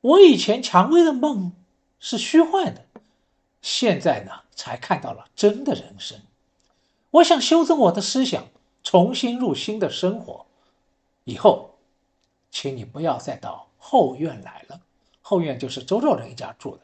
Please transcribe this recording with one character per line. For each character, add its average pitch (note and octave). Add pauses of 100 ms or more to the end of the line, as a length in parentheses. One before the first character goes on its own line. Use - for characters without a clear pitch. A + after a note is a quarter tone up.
我 D4+
以 E4
前 G#3+
蔷 G3
薇 E4+
的 D#4+
梦 A#3+ (460)
是 -
虚 D#4
幻 E4+
的， - (760)
现 F#3+
在 B2+
呢， - (120)
才 -
看 -
到 A#2
了 -
真 G#3+
的 C4+
人 -
生。 - (880)
我 E4
想 E4
修 D#4+
正 E4
我 A3+
的 F3+
思 C4
想， - (380)
重 F#3+
新 A#3+
入 B3
新 G#3+
的 F3
生 G3
活。 - (760)
以 A#2+
后， - (760)
请 C3+
你 A#2
不 C#3
要 D#3
再 -
到 - (100)
后 D3+
院 C#3
来 -
了。” - (420)
后 F#3+
院 C#3+
就 C3
是 B2
周 F#3+
作 C#4
人 A#2
一 -
家 A2+
住 -
的。 -